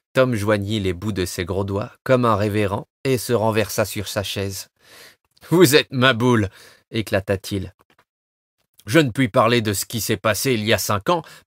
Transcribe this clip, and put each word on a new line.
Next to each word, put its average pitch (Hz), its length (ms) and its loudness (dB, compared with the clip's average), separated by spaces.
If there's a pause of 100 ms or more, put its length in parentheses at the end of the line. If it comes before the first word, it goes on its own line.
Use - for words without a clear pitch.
(140)
Tom 127 200 2
joignit 104 460 0
les 92 140 -2
bouts 98 180 -6
de 92 140 -2
ses - 180 -6
gros 95 200 -4
doigts, 98 280 -6 (100)
comme 127 220 2
un 113 120 4
révérend, 104 520 -2 (160)
et 131 140 0
se 120 160 -2
renversa 110 500 0
sur 101 240 -8
sa 104 140 -6
chaise. « 98 460 -8 (840)
Vous 156 260 6
êtes 135 160 2
ma 131 220 4
boule ! » 113 340 2 (420)
éclata-t-il. « 98 840 -4 (1120)
Je 131 140 4
ne 143 100 2
puis 127 180 0
parler 120 340 2
de 107 100 -2
ce 98 120 -4
qui - 160 -6
s'est 110 160 -4
passé 110 380 -2
il 107 100 -2
y 110 80 0
a 104 60 4
cinq 104 320 -2
ans, 175 120 0 (240)